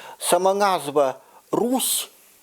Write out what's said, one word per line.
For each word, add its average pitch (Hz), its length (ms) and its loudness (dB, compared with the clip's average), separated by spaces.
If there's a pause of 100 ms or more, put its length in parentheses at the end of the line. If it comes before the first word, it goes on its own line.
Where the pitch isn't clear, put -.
(180)
Сама 190 360 2
назва 147 600 0 (380)
Русь - 560 -2 (340)